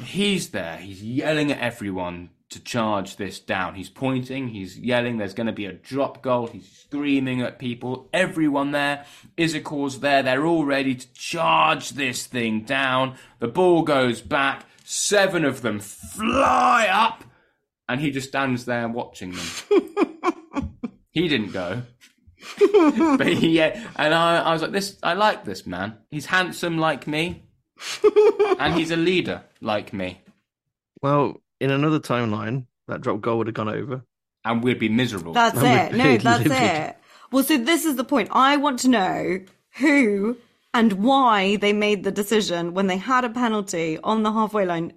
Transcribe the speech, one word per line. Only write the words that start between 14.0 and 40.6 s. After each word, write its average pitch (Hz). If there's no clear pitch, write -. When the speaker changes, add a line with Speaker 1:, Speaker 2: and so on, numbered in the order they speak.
Speaker 1:
back. 139
Seven 190
of 127
them 107
fly 240
up, 202
and 127
he 151
just 131
stands 131
there 120
watching 113
them. 87
Speaker 2:
<laughs> -
Speaker 1:
He 170
didn't 110
go. 95
<laughs> -
But 269
he, 165
yeah, 160
and 151
I, 170
I 160
was 165
like, -
"This, 196
I 170
like 202
this -
man. 98
He's 151
handsome 175
like 156
me, 160
Speaker 2:
<laughs> 415
Speaker 1:
and 156
he's 165
a 170
leader 165
like 107
me." 92
Speaker 3:
Well, 139
in 135
another 147
timeline, 120
that 117
drop 107
goal 117
would 113
have 113
gone 107
over. 110
Speaker 1:
And 117
we'd 120
be 110
miserable. 107
Speaker 2:
That's 233
Speaker 3:
And -
Speaker 2:
it. -
Speaker 3:
we'd 214
Speaker 2:
No, 247
Speaker 3:
be 120
Speaker 2:
that's -
Speaker 3:
livid. 262
Speaker 2:
it. 165
Well, 262
so 311
this 320
is 294
the 247
point. 294
I 269
want 269
to 254
know 180
who 240